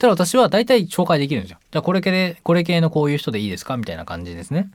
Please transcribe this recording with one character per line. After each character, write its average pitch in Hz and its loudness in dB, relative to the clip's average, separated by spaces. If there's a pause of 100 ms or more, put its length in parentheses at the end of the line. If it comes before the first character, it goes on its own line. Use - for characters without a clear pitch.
言 226 6
っ - 2
た 175 0
ら 175 2
私 254 -2
は 240 6
大 220 0
体 233 4
紹 - -2
介 165 2
で 139 0
き 147 -2
る 107 -2
ん - -12
で 92 -14
す - -18
よ。 - -20 (120)
「じ 160 -4
ゃ - 2
あ - 0
こ 185 0
れ 185 0
系 185 0
で、 185 0
こ 170 2
れ 175 2
系 170 2
の 160 2
こ 151 2
う 147 2
い 147 0
う 143 -2
人 143 -6
で 110 -2
い 104 -2
い 101 -4
で 87 -6
す - -14
か？」 131 -6
み 113 -6
た - -6
い 80 -8
な 78 -12
感 87 -10
じ 87 -12
で 85 -12
す - -16
ね。 190 -2